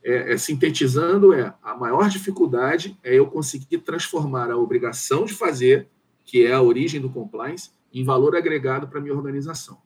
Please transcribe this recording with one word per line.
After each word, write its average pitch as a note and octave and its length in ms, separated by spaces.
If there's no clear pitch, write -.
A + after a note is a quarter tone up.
é, B2 300
é, G#2 40
sintetizando, D#3 960
é, A2+ 280
a A2 140
maior B2 320
dificuldade F3+ 960
é - 120
eu - 120
conseguir D3 520
transformar D3 720
a A#2+ 60
obrigação A#2+ 680
de G#3+ 80
fazer, C3+ 540
que A#2+ 220
é B2 80
a C3 80
origem C#3 400
do C3 80
compliance, B2 640
em B2+ 100
valor C3+ 320
agregado C#3+ 520
pra C#3+ 140
minha C#3+ 140
organização. C#3 720